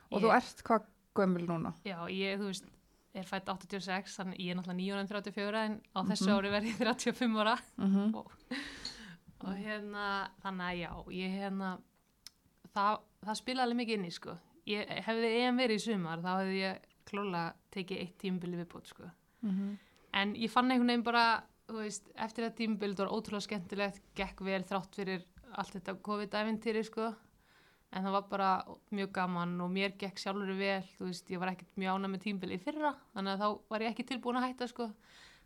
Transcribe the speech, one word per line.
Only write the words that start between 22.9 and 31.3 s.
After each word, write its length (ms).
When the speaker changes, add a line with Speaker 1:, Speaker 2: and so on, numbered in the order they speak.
Speaker 2:
þetta 120
var 80
ótrúlega 320
skemmtilegt, 540
gekk 260
vel 220
þrátt 320
fyrir 300
allt 220
þetta 260
covid-ævintýri, 840
sko. 300
En 100
það 100
var 100
bara 420
mjög 200
gaman 480
og 100
mér 260
gekk 220
sjálfri 400
vel, 240
þú 80
veist, 240